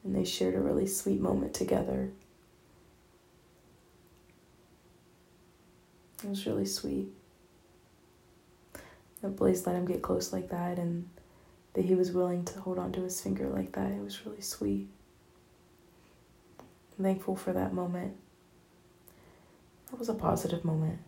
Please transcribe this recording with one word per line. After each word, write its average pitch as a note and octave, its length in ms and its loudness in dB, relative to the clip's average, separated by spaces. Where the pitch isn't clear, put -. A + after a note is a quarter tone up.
And F#3+ 120 -2
they F#3+ 100 4
shared F#3 300 2
a F#3+ 60 4
really - 260 4
sweet - 340 2
moment - 340 2
together. - 560 2
It G3+ 60 -6
was G3 180 -2
really G3 200 0
sweet. - 420 -2
That G3 140 -4
Blaze F#3 300 4
let F3+ 100 0
him F3+ 100 0
get F3+ 160 0
close F#3 300 0
like F#3 180 -4
that F3 280 -2
and E3+ 300 -2
that F#3 100 4
he F#3 100 6
was F3+ 180 4
willing F3+ 320 2
to G3 160 -8
hold F#3 180 -2
on F3+ 140 -2
to F#3 100 -2
his F#3 180 -4
finger G3 280 -2
like F#3+ 240 -2
that. G3 180 0
It G3+ 120 -4
was G3+ 220 -10
really G#3 160 -10
sweet. - 480 -2
I'm F#3+ 60 0
thankful F#3+ 320 2
for F#3 160 -4
that F#3 220 0
moment. F3+ 420 -2
That B3 80 -12
was A#3 100 -2
a A3 60 0
positive E3+ 500 0
moment. D#3+ 440 0